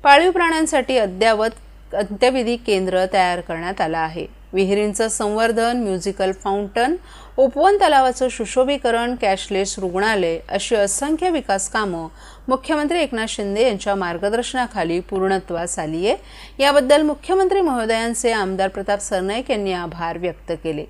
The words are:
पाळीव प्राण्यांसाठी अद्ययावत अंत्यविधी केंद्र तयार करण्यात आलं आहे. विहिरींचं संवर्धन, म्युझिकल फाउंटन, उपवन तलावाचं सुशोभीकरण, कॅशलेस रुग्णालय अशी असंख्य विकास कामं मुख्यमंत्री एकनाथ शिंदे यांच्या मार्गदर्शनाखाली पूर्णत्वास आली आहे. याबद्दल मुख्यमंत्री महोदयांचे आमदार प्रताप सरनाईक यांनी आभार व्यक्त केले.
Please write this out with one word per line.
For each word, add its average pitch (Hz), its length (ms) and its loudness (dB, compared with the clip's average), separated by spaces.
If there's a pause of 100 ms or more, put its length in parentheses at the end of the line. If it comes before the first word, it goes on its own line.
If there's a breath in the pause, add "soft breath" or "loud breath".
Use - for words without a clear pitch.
पाळीव 294 280 8
प्राण्यांसाठी 320 640 2
अद्ययावत 214 520 2 (440)
अंत्यविधी 233 600 0
केंद्र 190 580 0
तयार 180 260 2
करण्यात 175 420 -6
आलं 160 160 0
आहे. 160 560 -6
विहिरींचं 202 540 0
संवर्धन, 226 720 0
म्युझिकल 190 540 -2
फाउंटन, 208 640 -2 (420 loud breath)
उपवन 285 380 4
तलावाचं 269 540 4
सुशोभीकरण, 247 920 0
कॅशलेस 196 580 -2
रुग्णालय 185 600 0 (100)
अशी 202 260 -2
असंख्य 285 540 0
विकास 220 400 -2
कामं 180 380 -4 (400 loud breath)
मुख्यमंत्री 294 520 0
एकनाथ 226 300 -2
शिंदे 208 380 0
यांच्या 202 280 0
मार्गदर्शनाखाली 196 1040 -2
पूर्णत्वास 185 800 -4
आली 160 280 -2
आहे. 320 100 2 (460 loud breath)
याबद्दल 285 380 6
मुख्यमंत्री 381 600 0
महोदयांचे 233 680 0
आमदार 190 360 0
प्रताप 202 320 -2
सरनाईक 226 520 -4
यांनी 202 220 -2
आभार 170 440 -6
व्यक्त 170 340 -6 (120)
केले. 156 260 -4